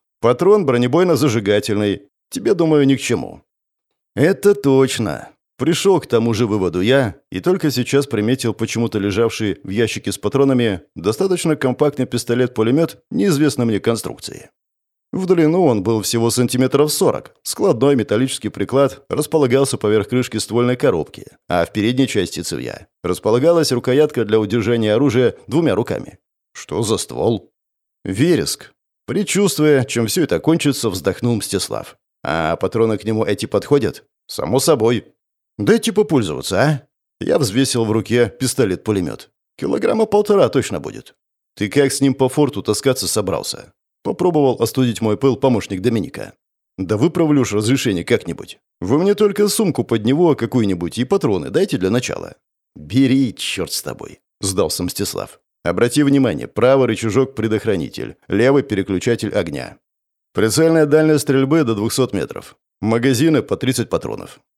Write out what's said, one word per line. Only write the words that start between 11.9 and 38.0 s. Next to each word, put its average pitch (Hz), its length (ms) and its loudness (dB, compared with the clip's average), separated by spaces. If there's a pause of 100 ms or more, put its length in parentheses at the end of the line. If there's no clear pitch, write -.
пистолет-пулемет 123 1040 -2
неизвестной 151 560 0
мне 104 140 0
конструкции. - 680 -6 (640)
В 185 140 -4
длину 170 380 4
он 113 180 2
был 110 200 0
всего 117 280 0
сантиметров 127 640 0
сорок. - 500 -2
Складной 143 540 2
металлический 110 520 -2
приклад 131 600 -2
располагался 135 680 0
поверх 104 320 0
крышки 123 280 -2
ствольной 120 400 -2
коробки, 95 500 -2 (220)
а 85 160 0
в - 80 -8
передней 123 340 0
части 90 340 -4
цевья 64 460 -8 (160)
располагалась 120 680 2
рукоятка 127 520 2
для 107 140 2
удержания 110 560 0
оружия 123 420 2 (120)
двумя 139 260 2
руками. - 440 -6 (340)
Что - 300 -6
за 107 140 -2
ствол? 95 560 -4 (520)
«Вереск». 104 680 -2 (340)
Предчувствуя, 151 800 2
чем 117 220 -2
все 175 160 -2
это 85 160 0
кончится, 143 500 0
вздохнул 98 460 -2
Мстислав. - 600 -6 (260)
«А 80 320 -2
патроны 110 420 0
к 95 80 -10
нему 110 200 -2
эти 104 220 -4
подходят?» 104 580 -2 (220)
«Само 107 340 -2
собой». 120 460 2 (520)
«Дайте 208 340 0
попользоваться, 110 720 0
а?» 143 200 0 (380)
Я - 180 2
взвесил 120 460 0
в 104 60 -2
руке 113 480 2